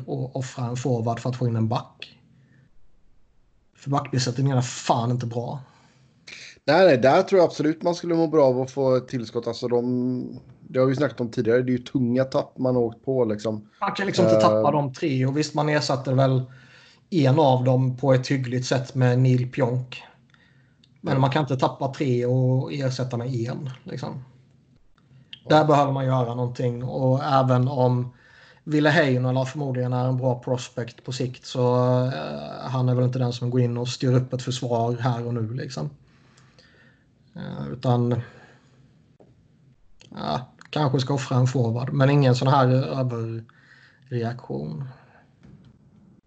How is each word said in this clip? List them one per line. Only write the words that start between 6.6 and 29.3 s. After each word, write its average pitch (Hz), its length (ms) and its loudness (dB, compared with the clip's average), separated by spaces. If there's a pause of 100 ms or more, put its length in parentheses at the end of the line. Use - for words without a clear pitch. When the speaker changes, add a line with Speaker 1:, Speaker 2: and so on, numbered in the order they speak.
Speaker 2:
Nej, 170 200 6
nej, 143 120 8
där 135 260 6
tror 185 160 4
jag 165 60 8
absolut 151 380 -2
man 175 120 0
skulle 170 200 -4
må 165 120 2
bra 151 180 4
av 127 160 2
att 131 100 -6
få 131 240 2
ett 127 120 -2
tillskott. 117 400 -6
Alltså, 120 200 -4
de, 123 720 -2 (280)
det 127 120 -2
har 131 60 4
vi 135 100 2
snackat 131 260 -2
om 117 100 -4
tidigare, 120 300 2
det 127 100 -2
är 123 60 0
ju 123 60 -14
tunga 127 400 0
tapp - 340 -4
man 127 180 0
har 123 80 2
åkt 113 220 -6
på, 131 200 0
liksom. 107 440 -4 (120)
Speaker 1:
Man 196 100 -4
kan 196 140 -6
liksom 170 200 2
inte 110 120 6
Speaker 2:
Eh. 107 40 4
Speaker 1:
tappa 110 300 4
de 143 220 0
tre, 131 320 -2
och 135 120 -2
visst, 151 160 -2
man 147 160 0
ersatte 139 440 0
väl 131 300 4 (680)
en 147 300 4
av 127 240 4
dem 127 340 2
på 131 160 2
ett 131 140 2
hyggligt 127 380 -2
sätt 131 300 -4
med 127 240 2
Neil 127 320 2
Pionk. 127 520 -4 (960)
Men 151 120 -2
Speaker 2:
Ja. 135 60 2
Speaker 1:
man 131 120 4
kan 156 100 2
inte 131 160 -2
tappa 139 360 -2
tre 123 320 0
och 131 480 0
ersätta 131 440 -4
med 117 180 -6
en, 120 340 -6 (140)
liksom. - 400 -12 (1200)
Speaker 2:
Ja. - 140 -4
Speaker 1:
Där 151 80 4
behöver 143 260 4
man 135 140 -2
göra 127 300 0
någonting, 123 480 -4
och 131 400 0
även 131 440 2
om 123 460 0 (500)
Ville 151 260 2
Heinola 131 560 2